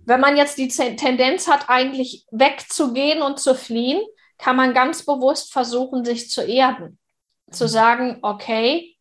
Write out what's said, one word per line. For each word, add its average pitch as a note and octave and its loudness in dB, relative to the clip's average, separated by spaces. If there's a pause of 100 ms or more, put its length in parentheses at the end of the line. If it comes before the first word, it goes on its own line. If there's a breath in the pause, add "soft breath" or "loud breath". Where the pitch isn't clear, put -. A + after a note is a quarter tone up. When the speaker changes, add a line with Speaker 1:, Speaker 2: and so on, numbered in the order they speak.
Speaker 1:
wenn B3+ 4
man C#4+ 4
jetzt C#4+ 0
die C4 -4
Ze-, B3 -2
Tendenz C4 0
hat, C#4+ 2
eigentlich C4 -2
wegzugehen C#4 0
und C#4 -4
zu C4 2
fliehen, B3 -4 (360 soft breath)
kann B3+ 0
man B3+ 2
ganz C4+ 0
bewusst C#4 0
versuchen, B3+ -4
sich A#3 -6
zu - -6
erden. B3+ -2 (540)
Zu - -4
Speaker 2:
Mhm. A3 0
Speaker 1:
sagen, A#3 2
okay, A3+ -2